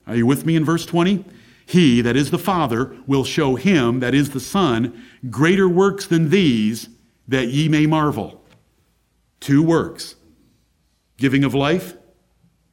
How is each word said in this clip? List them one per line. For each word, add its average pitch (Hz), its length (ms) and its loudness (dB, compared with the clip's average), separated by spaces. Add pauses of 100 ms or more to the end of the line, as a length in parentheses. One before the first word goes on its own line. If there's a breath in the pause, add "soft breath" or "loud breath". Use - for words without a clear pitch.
Are 107 80 -10
you 117 120 2
with 127 200 0
me 165 80 0
in 160 100 2
verse 165 220 -2
twenty? 175 380 0 (420 loud breath)
"He," 131 360 4
that 117 120 0
is 143 160 0
the 170 80 -2
Father, 139 560 -2 (100)
"will 135 200 0
show 135 320 0
him," 127 420 2
that 123 160 -2
is 143 160 2
the 135 80 -6
Son, 127 540 -2 (360 loud breath)
"greater 170 400 2
works 190 380 0
than 165 220 0
these, 117 600 0 (380)
that 127 220 -2
ye 143 200 0
may 151 180 2
marvel." 147 580 -2 (960)
Two 139 200 2
works. 160 540 -2 (1000)
Giving 139 260 0
of 135 100 -2
life, 143 440 -2 (760)